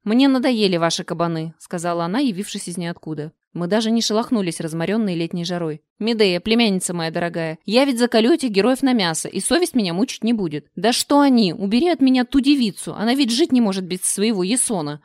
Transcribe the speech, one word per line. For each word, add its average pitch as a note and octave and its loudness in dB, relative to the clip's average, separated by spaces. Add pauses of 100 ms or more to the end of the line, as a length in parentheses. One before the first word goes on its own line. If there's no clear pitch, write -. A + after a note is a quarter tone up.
«Мне B3 4
надоели A#3+ 2
ваши E3 0
кабаны», E3 -4
сказала E3+ -4
она, F#3+ -2
явившись G3+ -4
из F3 -10
ниоткуда. D#3+ -8 (200)
Мы F3 -4
даже A3 0
не A3+ 2
шелохнулись, G#3 -2
разморенные E3+ -2
летней E3+ -4
жарой. E3+ -6 (160)
«Медея, G#3 2
племянница G#3 0
моя E3 -4
дорогая, E3+ -4
я A#3 2
ведь C4+ 0
заколю A#3+ 2
этих C4+ 0
героев G#3+ 2
на B3+ 2
мясо, F3 -2
и - -6
совесть E4+ 0
меня G3 0
мучить G#3+ -4
не A3+ 0
будет». E3 -4
«Да G#3+ 0
что C#4+ 2
они? A#3+ 4
Убери A#3 0
от E4 0
меня C4 4
ту C#4 2
девицу, A#3+ 0
она A#3 0
ведь C4+ 2
жить C4+ 0
не B3 4
может F#3+ 0
без F3+ -6
своего G3+ 0
Ясона. F3+ -2